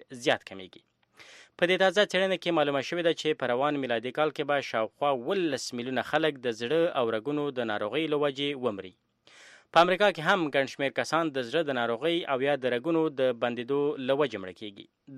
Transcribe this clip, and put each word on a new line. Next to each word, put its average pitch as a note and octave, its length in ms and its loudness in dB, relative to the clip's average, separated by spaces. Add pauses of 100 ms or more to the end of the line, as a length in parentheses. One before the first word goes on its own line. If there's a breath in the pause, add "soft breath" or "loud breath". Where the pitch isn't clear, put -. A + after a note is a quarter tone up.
(240)
زیات C3 260 2
کمیږي. F#2+ 340 -16 (760 loud breath)
په F3+ 100 4
دې F#3 120 4
تازه F#3+ 300 6
څېړنه F#3+ 320 2
کې E3+ 140 0
معلومه C#3+ 300 2
شوې E3+ 200 -4
ده E3 120 4
چې D#3 200 0
په B2+ 100 -2
روان C3+ 320 2
میلادي A#2+ 360 -2
کال D3+ 180 2
کې D3+ 140 -4
به C#3+ 200 0
شاوخوا A#2+ 420 0 (140)
ولس E3 400 -2 (120)
میلیونه A#2+ 340 -2
خلک D3+ 340 2
د A#2 140 0
زړه C3+ 220 0 (180)
او B2 60 2 (100)
رګونو C#3+ 280 -2 (140)
د A#2 140 -2
ناروغۍ G#2 420 -2
له D3+ 100 0
وجې C#3+ 260 -2 (140)
ومري. F#2+ 300 -4 (800 loud breath)
په E3 120 8
امریکا F#3+ 300 4
کې E3 120 -8
هم F3+ 280 4
ګڼ C#3 180 4
شمېر C#3 180 -2 (100)
کسان D#3+ 340 0
د C3 140 -2
زړه D3+ 200 0
د C3 100 -2
ناروغۍ A#2+ 380 0 (140)
او C3+ 60 0 (100)
یا C#3+ 160 2
د - 20 -2 (100)
رګونو D#3+ 280 0 (160)
د C3 120 4 (120)
بندېدو B2 380 0 (260)
له B2+ 120 4
وجې B2+ 220 0
مړه F#2 180 -12
کېږي. G#2 260 -16 (320)